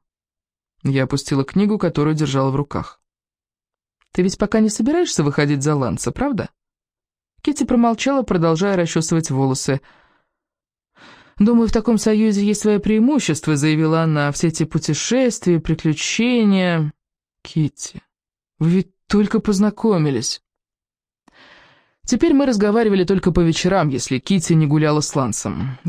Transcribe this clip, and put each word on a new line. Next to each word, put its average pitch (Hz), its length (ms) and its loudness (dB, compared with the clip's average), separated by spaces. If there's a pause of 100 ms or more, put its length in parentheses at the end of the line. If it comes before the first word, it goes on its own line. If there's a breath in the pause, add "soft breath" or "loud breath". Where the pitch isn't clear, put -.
(840)
Я 135 200 0
опустила 139 400 -2
книгу, 208 340 0
которую 156 360 0
держала 135 360 -2
в 135 60 -4
руках. - 440 -8 (1120)
«Ты 180 100 -2
ведь 185 160 -2
пока 220 220 0
не 214 80 2
собираешься 277 560 -2
выходить 143 400 0
за 151 100 0
Ланса, 123 380 -4
правда?» 240 380 -6 (960)
Китти 277 220 -2
промолчала, 240 560 0
продолжая 180 540 0
расчесывать 165 540 -2
волосы. 135 520 -2 (1600 loud breath)
«Думаю, 233 300 4
в - 40 0
таком 226 260 2
союзе 214 440 2
есть 208 200 0
свои 208 160 2
преимущества», — 214 800 0
заявила 156 460 2
она. 147 300 0
«Все 165 160 0
эти 160 160 -2
путешествия, 175 920 0
приключения». 180 1300 0 (500)
«Китти, - 580 -6 (580)
вы 160 120 0
ведь - 360 -2
только 214 340 0
познакомились». 196 1000 0 (1600 soft breath)
Теперь 277 280 2
мы 269 100 4
разговаривали 208 600 2
только 185 280 0
по 180 80 4
вечерам, 170 480 2
если 131 300 -4
Китти 175 360 0
не 156 120 4
гуляла 151 340 2
с - 140 -8
Лансом. 123 640 -4 (100)